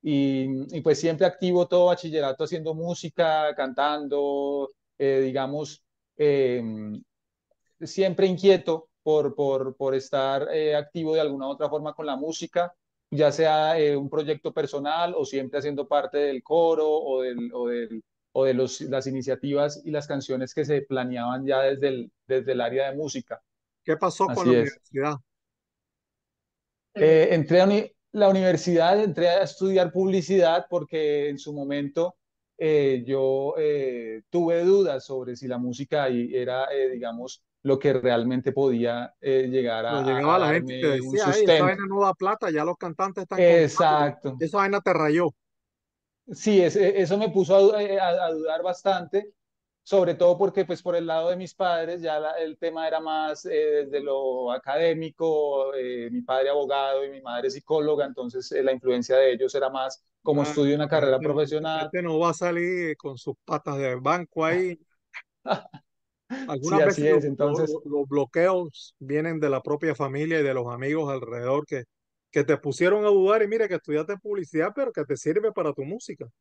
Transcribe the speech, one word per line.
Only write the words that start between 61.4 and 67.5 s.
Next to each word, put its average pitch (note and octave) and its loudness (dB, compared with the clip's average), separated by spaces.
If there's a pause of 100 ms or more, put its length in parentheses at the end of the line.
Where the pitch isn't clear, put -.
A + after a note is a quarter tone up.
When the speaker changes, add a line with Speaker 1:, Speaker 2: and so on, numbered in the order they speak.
Speaker 2:
este F3+ -6
no E3 -2
va E3+ 2
a D#3 -2
salir F3 -4
con C3+ -12
sus C3+ -10 (100)
patas D#3+ -6
de C3+ -2
banco D#3+ -2
ahí. F3 -2 (640)
Speaker 1:
<laughs> - -6 (640)
Speaker 2:
Algunas D#3 0
Speaker 1:
Sí, - 6
Speaker 2:
veces D3 2
Speaker 1:
así - 4
es, D3+ 4
Speaker 2:
los, - -
Speaker 1:
entonces D3+ -2